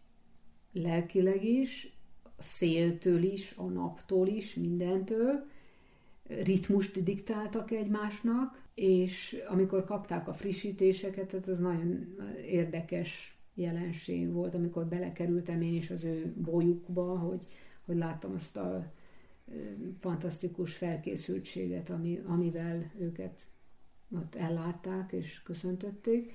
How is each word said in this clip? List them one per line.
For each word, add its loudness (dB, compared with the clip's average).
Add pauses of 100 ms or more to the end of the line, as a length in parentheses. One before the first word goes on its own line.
(720)
lelkileg 4
is, 2 (260)
a -16
széltől 4
is, 0
a -4
naptól 2
is, 0
mindentől. 2 (800)
Ritmust 2
diktáltak -2
egymásnak, 0 (120)
és 4
amikor 4
kapták -4
a -4
frissítéseket, 2
tehát -4
ez 0
nagyon 0 (300)
érdekes 0 (220)
jelenség -2
volt, 0
amikor 0
belekerültem 0
én 2
is -2
az -4
ő -2
bolyukba, 2
hogy, -2 (380)
hogy -2
láttam -2
azt -8
a, -4 (560)
ö, -12 (460)
fantasztikus -2
felkészültséget, -4
ami-, -2
amivel 0
őket -6 (680)
ott -6
ellátták -4
és -6
köszöntötték, 0